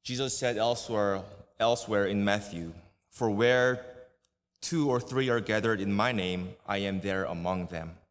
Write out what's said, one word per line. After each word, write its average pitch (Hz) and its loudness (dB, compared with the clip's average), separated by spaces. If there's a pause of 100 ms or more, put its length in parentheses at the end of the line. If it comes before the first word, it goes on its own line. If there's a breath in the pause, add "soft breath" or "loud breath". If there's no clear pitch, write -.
Jesus 127 -4
said 120 0
elsewhere, 107 0 (360)
elsewhere 107 2
in 101 2
Matthew, 101 -2 (360)
"For 113 -2
where 123 4 (800)
two 160 0
or 123 2
three 127 -2
are 120 2
gathered 107 0
in 101 -2
my 104 2
name, 92 -2 (120)
I 101 -2
am 98 -2
there 95 -2
among 87 -4
them." 85 -10 (140)